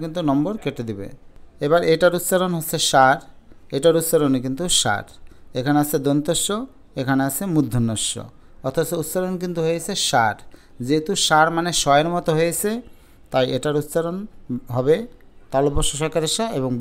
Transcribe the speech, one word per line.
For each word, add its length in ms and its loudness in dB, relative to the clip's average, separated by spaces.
কিন্তু 160 -8
নম্বর 240 2
কেটে 260 -6
দিবে। 180 -8
এবার 160 4
এটার 260 4
উচ্চারণ 380 0
হচ্ছে 200 -4
সার, 260 6
এটার 240 4
উচ্চারণে 500 2
কিন্তু 180 -6
সার। 240 -2
এখানে 240 2
আছে 160 0
দন্তস্ব, 480 0
এখানে 280 0
আছে 160 -6
মূর্ধন্যস্ব, 680 0
অথচ 220 -2
উচ্চারণ 360 -4
কিন্তু 240 -6
হয়েছে 300 -2
সার। 260 2
যেহেতু 240 0
সার 280 6
মানে 160 -2
স 40 -2
এর 160 2
মতো 240 -2
হয়েছে, 300 0
তাই 140 2
এটার 260 -2
উচ্চারণ 360 -2
হবে 200 4
তালব্য 360 2
স 40 -2
সকারে 340 -2
সা 100 -2
এবং 240 -2